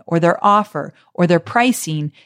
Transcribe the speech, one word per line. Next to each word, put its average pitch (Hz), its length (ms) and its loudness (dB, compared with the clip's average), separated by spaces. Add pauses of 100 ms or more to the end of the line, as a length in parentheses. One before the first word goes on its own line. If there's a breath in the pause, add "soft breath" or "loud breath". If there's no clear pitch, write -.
or 170 120 0
their 170 240 0
offer 202 520 0 (180)
or 180 140 0
their 175 120 4
pricing 165 720 -2 (140 soft breath)